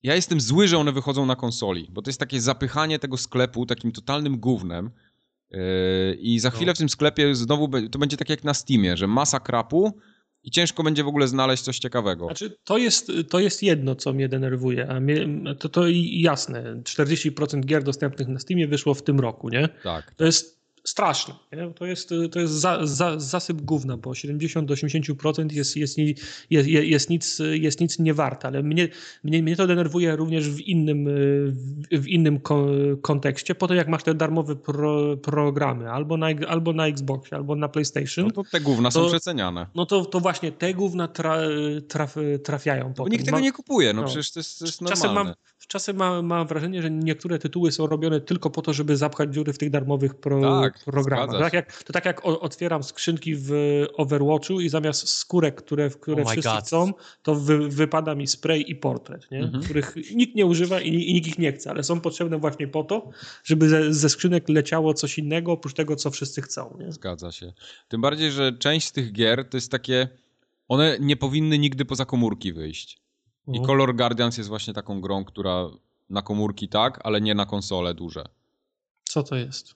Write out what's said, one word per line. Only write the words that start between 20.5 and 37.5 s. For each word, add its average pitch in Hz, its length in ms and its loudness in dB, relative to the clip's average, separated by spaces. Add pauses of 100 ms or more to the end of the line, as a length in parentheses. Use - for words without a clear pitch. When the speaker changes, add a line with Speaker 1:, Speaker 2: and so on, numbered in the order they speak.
Speaker 3:
straszne, 147 500 -2 (180)
nie? 170 220 -10
To 175 120 -10
jest, 180 240 -8 (220)
to 175 80 -2
jest 165 120 0
za-, 156 340 0
za-, 156 340 0
zasyp 160 400 -4
gówna, 135 360 -2
bo 127 180 -10
siedemdziesiąt 151 540 -4
do 147 60 0
osiemdziesięciu 143 420 -2
procent 156 360 -2
jest, 147 240 -2
jest, 147 220 -4
nie-, 151 160 2 (360)
jest, 143 180 4
jest, 156 200 4
jest 151 220 2
nic, - 280 -2 (140)
jest 156 280 0
nic 165 180 0
nie 160 160 4
warte, 135 340 -2
ale 135 140 -2
mnie, 165 260 2 (360)
mnie, 160 180 2
mnie 160 140 0
to 190 100 2
denerwuje 175 500 2
również 160 340 0
w 147 100 -6
innym, 151 480 2
y, 143 440 2
w, 139 500 -4
w 139 60 -4
innym 156 320 4
ko-, 143 260 2 (360)
kontekście, 143 520 0
po 185 140 0
to 180 60 2
jak 165 140 2
masz 160 140 0
te 160 120 2
darmowe 156 420 0
pro-, 147 600 0
programy, 139 760 0
albo 147 260 -2
na, 160 100 0 (220)
albo 165 240 0
na 160 140 2
Xboxie, 139 500 -4
albo 143 200 -4